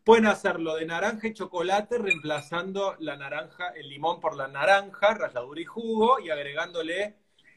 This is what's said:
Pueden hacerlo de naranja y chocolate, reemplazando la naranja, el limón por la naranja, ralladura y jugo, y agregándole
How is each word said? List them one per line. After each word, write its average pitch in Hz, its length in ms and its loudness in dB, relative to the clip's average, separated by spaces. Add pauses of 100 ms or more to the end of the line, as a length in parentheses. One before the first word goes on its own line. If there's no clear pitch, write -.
Pueden 220 220 10
hacerlo 170 480 0
de 160 100 -2
naranja 208 420 -2
y 220 60 -4
chocolate, 190 640 -2
reemplazando 180 1040 -2
la 147 180 -8
naranja, 147 580 -8
el 151 140 -16
limón 160 320 -4
por 165 160 -2
la 135 100 -6
naranja, 196 680 2
ralladura 143 440 -6
y 170 60 -10
jugo, 226 560 2
y 170 80 -10
agregándole 165 840 -6 (420)